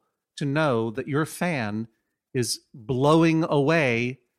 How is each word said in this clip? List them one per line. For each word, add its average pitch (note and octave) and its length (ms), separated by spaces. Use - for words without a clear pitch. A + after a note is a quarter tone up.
to - 80
know C3+ 480
that B2+ 160
your D3 180
fan A2+ 640
is B2 280
blowing D#3 760
away C3+ 720